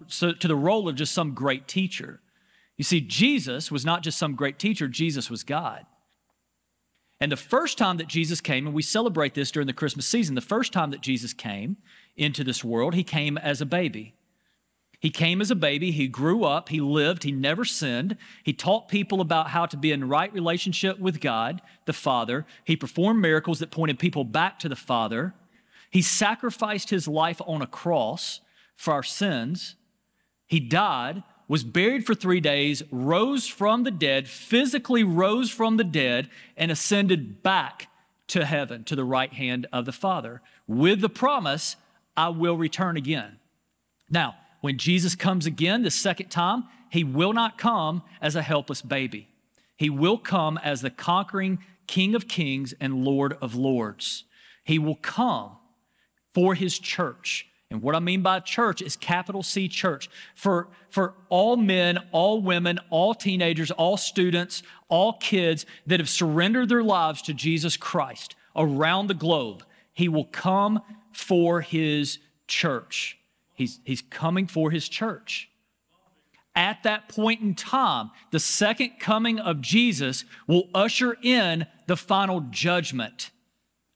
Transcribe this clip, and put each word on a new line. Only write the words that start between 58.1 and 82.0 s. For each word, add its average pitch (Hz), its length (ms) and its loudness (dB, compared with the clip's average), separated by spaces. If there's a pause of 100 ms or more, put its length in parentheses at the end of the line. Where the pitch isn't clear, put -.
by 185 180 2
church 214 420 -2
is 156 140 -6
capital 185 460 -4
C 190 260 -2
church. 160 400 -2 (260)
For, 180 340 0 (200)
for 185 260 -2 (140)
all 208 280 4
men, 180 420 4 (120)
all 202 300 4
women, 175 400 2 (100)
all 185 240 4
teenagers, 170 560 0
all 170 260 2
students, 180 640 0 (260)
all 196 260 4
kids 170 520 0 (200)
that 170 140 4
have 151 80 -2
surrendered 180 600 2
their 240 140 4
lives 170 400 2
to 156 120 -6
Jesus 156 420 0
Christ - 580 -4 (200)
around 156 520 2
the 196 80 0
globe, 151 500 -2 (280)
he 175 160 2
will 156 180 0
come 202 540 0 (320)
for 170 480 2
his 151 580 0 (280)
church. - 720 -4 (360)
He's, 123 300 -6
he's 131 180 -6
coming 180 440 -2
for 160 240 0
his 160 160 -2
church. - 640 -8 (1080)
At 190 280 0
that 214 260 -2
point 226 320 0
in 208 140 0
time, 156 560 0 (200)
the 160 80 0
second 208 600 0
coming 220 400 0
of 170 220 -2
Jesus 143 640 2 (200)
will 180 280 4
usher 226 480 2
in 196 440 2 (200)
the 175 100 2
final 190 460 0